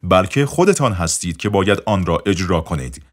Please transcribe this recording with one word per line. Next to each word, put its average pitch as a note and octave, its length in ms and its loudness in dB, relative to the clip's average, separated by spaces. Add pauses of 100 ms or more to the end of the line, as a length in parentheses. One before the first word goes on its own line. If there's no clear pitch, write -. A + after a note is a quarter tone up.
بلکه F#2+ 440 2
خودتان D3 460 2
هستید E2+ 440 -4
که - 120 -6
باید G2 380 2
آن F#2+ 200 0
را E2+ 200 0
اجرا F2+ 340 0
کنید. C2+ 420 -8 (100)